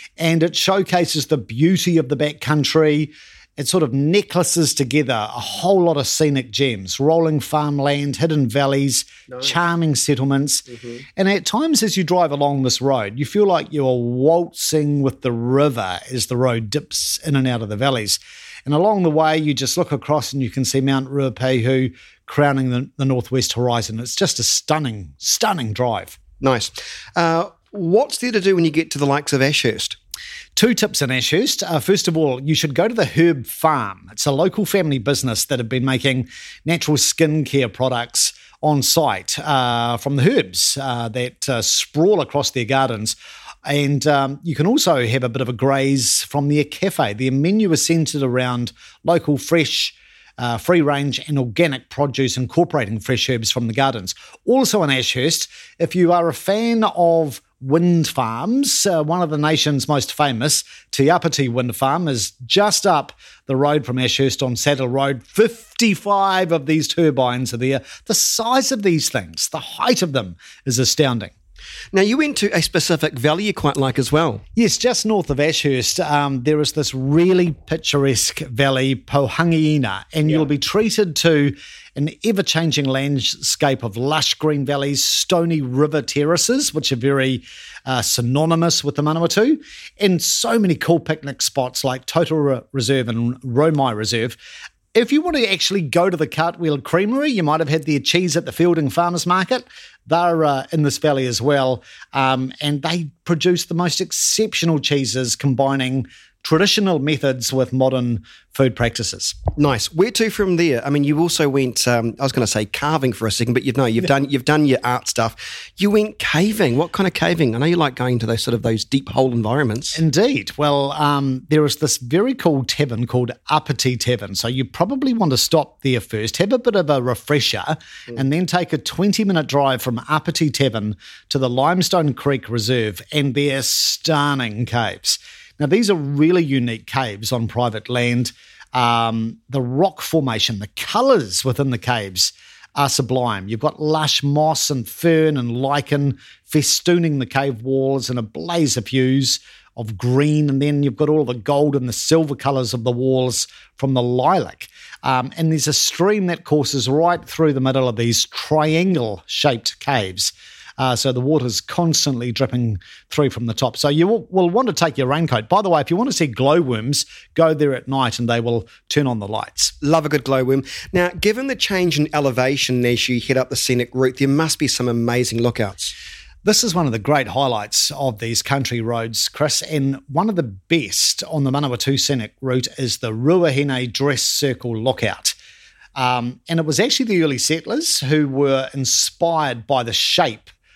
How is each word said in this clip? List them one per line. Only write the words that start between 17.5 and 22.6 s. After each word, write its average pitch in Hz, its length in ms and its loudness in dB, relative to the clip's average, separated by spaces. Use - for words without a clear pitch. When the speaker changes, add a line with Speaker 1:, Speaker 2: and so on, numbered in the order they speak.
Speaker 1:
of 104 60 -6
the 104 60 -6
valleys. 117 440 -2
And 143 120 0
along 196 260 2
the 165 80 2
way, 156 300 2
you 151 160 0
just 127 200 -4
look 175 160 -2
across 143 420 -2
and 135 100 -4
you 113 80 -4
can 135 120 -2
see 135 160 0
Mount 135 300 0
Ruapehu 131 840 0
crowning 135 420 2